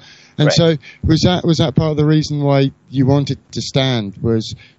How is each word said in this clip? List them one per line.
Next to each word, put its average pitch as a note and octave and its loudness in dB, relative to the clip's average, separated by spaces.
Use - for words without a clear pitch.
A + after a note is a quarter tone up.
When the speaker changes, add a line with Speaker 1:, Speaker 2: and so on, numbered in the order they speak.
Speaker 1:
And D3 2
Speaker 2:
Correct. - 0
Speaker 1:
so E3 2
was D3+ 0
that, F3+ 0
was E3 2
that D#3+ -2
part D#3+ 0
of D3 -4
the D3+ 2
reason D3+ 0
why C#3 2
you C3 -2
wanted C3+ 0
to A#2+ -8
stand A#2+ -4
was, A2+ -2